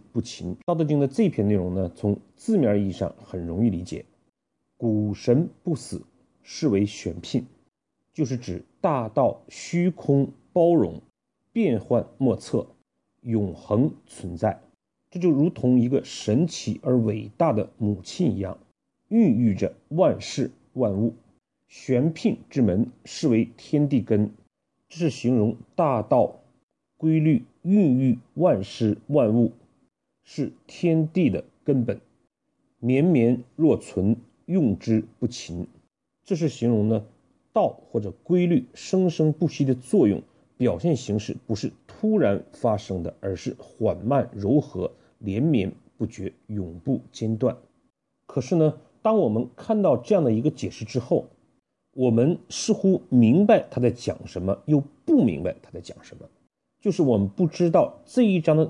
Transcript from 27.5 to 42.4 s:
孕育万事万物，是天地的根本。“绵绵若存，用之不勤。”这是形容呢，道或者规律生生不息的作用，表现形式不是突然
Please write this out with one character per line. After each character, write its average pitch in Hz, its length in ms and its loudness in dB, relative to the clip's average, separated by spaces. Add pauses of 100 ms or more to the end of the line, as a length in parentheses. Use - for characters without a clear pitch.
孕 170 380 2
育 131 180 2 (160)
万 143 300 0
事 - 420 -2
万 131 260 2
物， 117 200 2 (720)
是 - 280 -8 (140)
天 160 420 0
地 160 220 2
的 92 140 -4 (180)
根 135 220 0
本。 101 160 -6 (800)
“绵 127 240 2
绵 123 400 2 (100)
若 151 220 2
存， 101 400 -2 (300)
用 151 300 0
之 110 280 0 (160)
不 117 80 -2
勤。” - 400 -12 (560)
这 202 100 -6
是 160 140 -2
形 120 200 -4
容 107 200 2
呢， 110 180 -2 (480)
道 185 260 0 (100)
或 120 80 -2
者 104 120 -8 (120)
规 175 240 2
律 170 280 2
生 185 340 0
生 156 240 0
不 160 160 0
息 - 160 -2
的 131 100 2
作 131 320 2
用， 98 160 0 (360)
表 107 200 0
现 160 160 0
形 - 240 -4
式 - 180 -8 (100)
不 113 80 -4
是 - 180 -6 (140)
突 214 320 -2
然 101 340 2